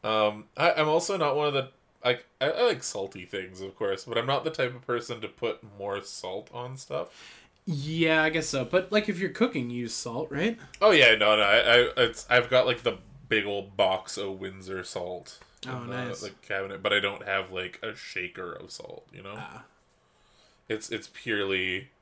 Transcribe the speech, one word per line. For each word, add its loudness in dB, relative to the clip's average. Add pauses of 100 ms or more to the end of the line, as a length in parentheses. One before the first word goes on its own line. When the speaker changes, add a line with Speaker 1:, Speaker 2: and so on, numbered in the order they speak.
Speaker 1:
Um, 0 (100)
I, 4
I'm 2
also 2
not 0
one 0
of -2
the, -2 (360)
like, 0 (120)
I, 2
I 0
like 0
salty -8
things, -10
of -10
course, -4
but -2
I'm -4
not -2
the -4
type -4
of -20
person -6
to -10
put -8 (160)
more -6
salt -10
on -12
stuff. -8 (600)
Speaker 2:
Yeah, 2
I 2
guess -2
so. -2
But, 0
like, 2
if -2
you're -2
cooking, -2
you -6
use -6
salt, -6
right? -2 (240)
Speaker 1:
Oh, 10
yeah, 10
no, 6
no, 4
I, 6
I, 6 (160)
it's, -6
I've 4
got, 6
like, 0
the 0 (320)
big 2
old -6
box 2
of -6
Windsor -10
salt -10 (260)
in -10
Speaker 2:
Oh, -8
Speaker 1:
the, -6
Speaker 2:
nice. -10
Speaker 1:
the -10 (100)
cabinet, -6
but 0
I 4
don't -4
have, -4
like, -8
a -8
shaker -10
of -14
salt, -16
you -18
know? -14
Speaker 2:
Ah. -16 (1000)
Speaker 1:
It's, -6
it's -8
purely -4 (120)